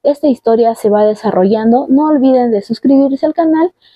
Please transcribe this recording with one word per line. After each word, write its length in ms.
esta 240
historia 480
se 140
va 160
desarrollando, 800
no 200
olviden 440
de 100
suscribirse 640
al 80
canal 400